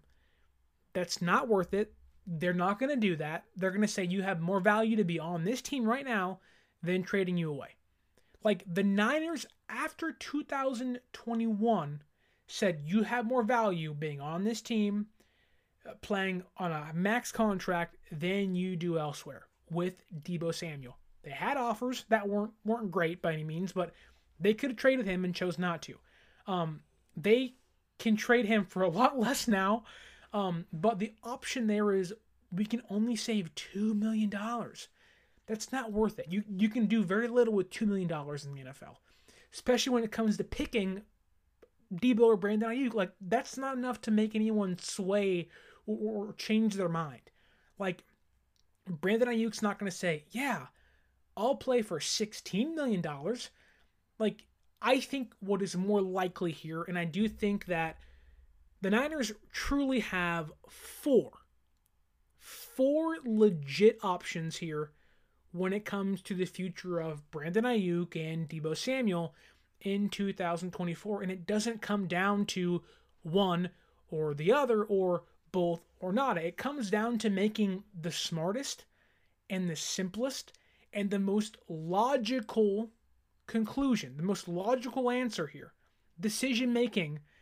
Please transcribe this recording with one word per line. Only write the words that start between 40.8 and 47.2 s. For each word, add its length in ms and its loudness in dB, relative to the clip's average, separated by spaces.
Deebo 280 4
or 140 10
Brandon 340 2
Ayuk. 240 0
Like, 180 0
that's 360 -2
not 200 -4
enough 240 -4
to 100 -2
make 240 4
anyone 420 0
sway 720 0
or, 420 -4
or 60 -12
change 420 2
their 140 0
mind. 420 -6